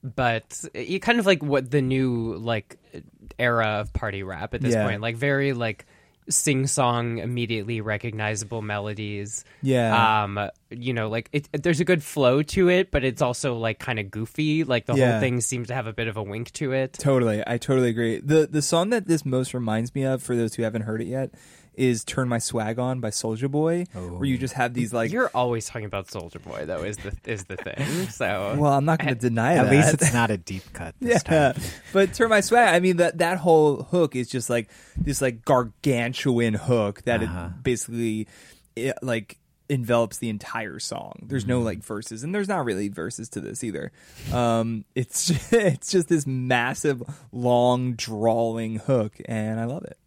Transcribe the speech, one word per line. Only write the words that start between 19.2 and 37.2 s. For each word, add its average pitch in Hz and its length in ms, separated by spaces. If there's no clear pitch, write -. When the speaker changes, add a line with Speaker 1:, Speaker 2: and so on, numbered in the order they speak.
Speaker 2:
most 127 300
reminds 117 400
me 139 100
of, 131 180
for 123 140
those 117 200
who 120 80
haven't 110 180
heard 110 180
it 117 60
yet, 131 240
is 123 280
Turn 127 260
My 120 100
Swag 113 420
On 127 180
by 113 120
Soulja 113 380
Boy, 160 440
where 90 320
you 131 100
Speaker 3:
Oh. 120 60
Speaker 2:
just 127 140
have 120 200
these, 120 180
like, 117 200
Speaker 1:
You're 240 200
always 120 340
talking 110 180
about 98 240
Soulja 85 340
Boy, 65 240
though, 82 160
is 104 140
the, 98 280
is 101 200
the 95 120
thing. 156 520
So 104 500
Speaker 2:
Well, 147 140
I'm 139 120
not 160 140
gonna 143 140
Speaker 3:
At, 113 80
Speaker 2:
deny 120 340
Speaker 3:
at - 120
Speaker 2:
that. - 40
Speaker 3:
least 151 240
it's 147 180
not 117 200
a 101 40
deep 92 360
cut - 240
Speaker 2:
<laughs> - 40
Speaker 3:
this 240 240
Speaker 2:
Yeah. 147 280
Speaker 3:
time. - 100
Speaker 2:
But 190 220
Turn 233 160
My 208 100
Swag, 214 340
I 175 60
mean, 180 160
that, 170 220
that 175 200
whole 151 460
hook 170 320
is 123 120
just, 127 220
like, 120 180
this, 139 260
like, 120 220
gargantuan 120 1080
hook 107 500
that 117 180